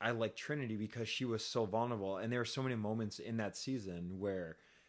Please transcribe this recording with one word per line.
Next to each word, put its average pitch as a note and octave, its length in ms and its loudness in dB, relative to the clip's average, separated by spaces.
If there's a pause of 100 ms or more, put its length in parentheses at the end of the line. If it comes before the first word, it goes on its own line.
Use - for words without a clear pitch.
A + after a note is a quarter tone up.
I A2+ 120 4
liked A2+ 240 2
Trinity C3 400 -2
because G#2+ 320 -2
she - 160 0
was A2+ 200 0
so A#2 200 2
vulnerable, G#2 540 2
and A2+ 140 0
there B2 80 2
were A#2 40 2
so C3+ 180 -2
many C3 140 2
moments A2 420 0
in A2+ 180 -4
that G#2 200 0
season F#2+ 600 -4
where F#2 380 0 (320)